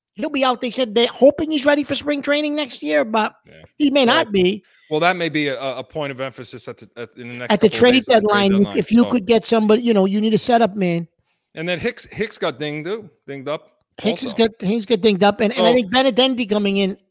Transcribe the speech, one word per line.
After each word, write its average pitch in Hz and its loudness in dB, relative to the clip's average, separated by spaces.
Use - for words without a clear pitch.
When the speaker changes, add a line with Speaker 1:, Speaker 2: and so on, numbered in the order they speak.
Speaker 1:
he'll 269 -6
be 277 -2
out. 254 0
They 254 -4
said 226 -4
they're 233 2
hoping 294 4
he's 285 -2
ready 294 2
for 285 -4
spring 285 -4
training 294 -2
next 294 -8
year, 294 0
but 214 -2
Speaker 2:
Yeah. - -20
Speaker 1:
he 294 4
may 269 4
Speaker 2:
Well, 254 4
Speaker 1:
not 311 -2
be. 196 0
Speaker 2:
well, 156 -2
that 175 2
may 170 -4
be 147 -2
a, 127 -6
a 131 -8
point 143 -8
of 123 -12
emphasis 127 -12
at 120 -14
the, 110 -20
at, 120 -14
in 120 -14
the 123 -12
next 123 -4
Speaker 1:
At 202 0
the 214 6
Speaker 2:
couple - -4
of - -2
Speaker 1:
trade 247 6
Speaker 2:
days 262 4
at 214 -14
the - -2
trade 220 4
Speaker 1:
deadline, 202 2
Speaker 2:
deadline, 202 2
Speaker 1:
if - -2
you 233 6
Speaker 2:
so. 208 2
Speaker 1:
could 226 -2
get 220 2
somebody, 220 2
you 233 2
know, 190 4
you 202 0
need 220 2
a - 4
setup 226 2
man. 170 -2
Speaker 2:
And 160 -8
then 175 -4
Hicks, - -8
Hicks - -8
got 147 -4
dinged, 151 -8
dinged 139 -12
up 156 -8
Speaker 1:
Hicks - -2
is 240 -8
Speaker 2:
also. 226 2
Speaker 1:
good. 208 -6
Hicks 214 -2
got 214 0
dinged 196 2
up, 202 2
and, 220 0
and 226 2
I 233 6
Speaker 2:
So 247 4
Speaker 1:
think 208 0
Benintendi 254 2
coming 202 0
in 196 -2